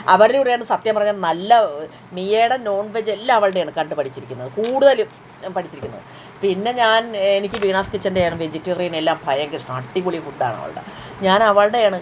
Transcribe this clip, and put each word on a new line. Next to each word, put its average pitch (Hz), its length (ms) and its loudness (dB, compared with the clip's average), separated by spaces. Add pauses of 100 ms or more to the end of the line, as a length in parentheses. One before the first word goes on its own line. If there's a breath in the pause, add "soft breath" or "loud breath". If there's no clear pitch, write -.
അവരുടെ 220 300 6
കൂടെയാണ് 247 260 0
സത്യം 220 300 -2
പറഞ്ഞാൽ 208 260 -2
നല്ല 185 420 4 (500 loud breath)
മിയയുടെ 214 440 0
നോൺ 208 360 -4
വെജ് 220 180 -4
എല്ലാം 226 260 0
അവളുടെയാണ് 185 360 2
കണ്ടു 156 220 -4
പഠിച്ചിരിക്കുന്നത് 131 580 -8
കൂടുതലും. 247 720 2 (160)
ഞാൻ 185 100 -10
പഠിച്ചിരിക്കുന്നത്. 147 500 -10 (400 loud breath)
പിന്നെ 196 300 0
ഞാൻ, 226 440 2
എനിക്ക് 196 380 0
വീണാസ് 190 380 -2
കിച്ചൻ്റെയാണ് 185 420 0
വെജിറ്റേറിയൻ 165 600 -6
എല്ലാം 160 300 -2
ഭയങ്കര 147 300 -2
ഇഷ്ടം. 131 180 -10
അടിപൊളി 165 440 -4
ഫുഡാണ് 135 420 -6
അവളുടെ. 73 220 -12 (400 loud breath)
ഞാൻ 196 200 4
അവളുടെയാണ്, 208 600 4